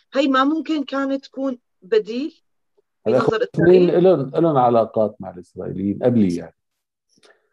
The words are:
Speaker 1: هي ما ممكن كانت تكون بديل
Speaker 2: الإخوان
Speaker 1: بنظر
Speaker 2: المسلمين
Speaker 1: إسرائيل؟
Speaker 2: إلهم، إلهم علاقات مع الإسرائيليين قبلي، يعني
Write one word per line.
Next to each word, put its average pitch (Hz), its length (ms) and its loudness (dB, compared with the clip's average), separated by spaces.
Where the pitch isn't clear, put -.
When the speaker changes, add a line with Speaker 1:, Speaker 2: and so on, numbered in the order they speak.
Speaker 1:
هي 277 140 0
ما 262 160 2
ممكن 302 400 -2
كانت 269 420 -6
تكون 269 320 -8
بديل 220 600 -4
Speaker 2:
الإخوان 123 320 0
Speaker 1:
بنظر - 160 -4
Speaker 2:
المسلمين 175 340 4
Speaker 1:
إسرائيل؟ 175 180 2
Speaker 2:
إلهم، 147 280 0
إلهم 160 220 0
علاقات 113 600 2
مع 95 100 -14
الإسرائيليين 92 760 -8
قبلي، 110 320 2
يعني 82 200 -12